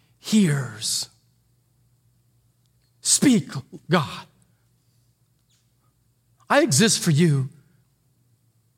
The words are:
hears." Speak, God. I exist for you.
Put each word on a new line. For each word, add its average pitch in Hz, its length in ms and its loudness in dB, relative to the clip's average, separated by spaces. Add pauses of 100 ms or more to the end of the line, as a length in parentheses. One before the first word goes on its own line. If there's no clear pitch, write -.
(180)
hears." 139 920 -2 (1900)
Speak, - 520 0 (380)
God. 156 360 -2 (2250)
I 262 120 2
exist 208 400 2
for 180 100 0
you. 143 360 2 (1300)